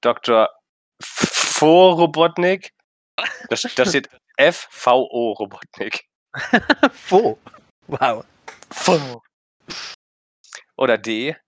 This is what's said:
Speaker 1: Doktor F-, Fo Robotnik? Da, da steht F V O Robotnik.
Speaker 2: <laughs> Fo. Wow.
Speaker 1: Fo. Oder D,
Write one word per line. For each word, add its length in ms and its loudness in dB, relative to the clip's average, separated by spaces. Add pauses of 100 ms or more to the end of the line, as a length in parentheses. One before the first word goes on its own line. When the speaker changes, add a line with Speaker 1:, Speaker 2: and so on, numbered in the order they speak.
Speaker 1:
Doktor 480 2 (520)
F-, 560 -2
Fo 340 6
Robotnik? 800 0 (440)
Da, 400 -10 (200)
da 100 2
steht 240 -2 (280)
F 320 2
V 400 0
O 240 -4
Robotnik. 720 -12 (280)
Speaker 2:
<laughs> 600 0
Fo. 460 0 (480)
Wow. 380 -4 (460)
Speaker 1:
Fo. 520 -2 (1500)
Oder 200 -2
D, 380 -8 (120)